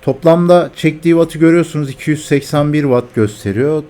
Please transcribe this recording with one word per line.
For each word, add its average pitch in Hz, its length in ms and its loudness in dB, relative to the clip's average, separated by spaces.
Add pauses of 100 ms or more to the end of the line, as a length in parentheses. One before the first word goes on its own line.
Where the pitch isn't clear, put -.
Toplamda 170 720 2
çektiği 156 340 -2
watt'ı 165 280 0
görüyorsunuz, 160 520 0
iki - 200 -8
yüz 151 140 -4
seksen 147 480 -2
bir 151 100 0
watt 123 320 -2
gösteriyor. 117 760 -2